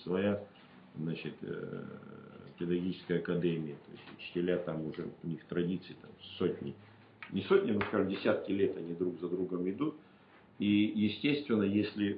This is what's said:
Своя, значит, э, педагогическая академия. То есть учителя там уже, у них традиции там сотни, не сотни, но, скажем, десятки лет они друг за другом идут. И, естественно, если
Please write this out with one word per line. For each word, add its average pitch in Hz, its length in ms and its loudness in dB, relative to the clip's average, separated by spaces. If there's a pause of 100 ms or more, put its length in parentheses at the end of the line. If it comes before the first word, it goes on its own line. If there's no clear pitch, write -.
Своя, 98 420 2 (520)
значит, 78 460 -4
э, 50 420 -8 (720)
педагогическая 87 640 0
академия. 82 540 0
То - 180 -18
есть - 120 -16 (140)
учителя 87 400 0
там 80 280 -4
уже, 76 220 -6 (140)
у 87 40 -6
них 80 180 -4
традиции 87 580 -2
там - 80 -16 (280)
сотни, 71 360 -2 (560)
не 101 120 -2
сотни, 190 300 6
но, 101 100 2
скажем, 95 260 2
десятки 101 440 0
лет 98 240 2
они 82 180 -6
друг 87 260 -2
за 87 80 -4
другом 90 400 -2
идут. 139 280 -2 (600)
И, 101 80 2
естественно, 107 960 4
если 104 560 2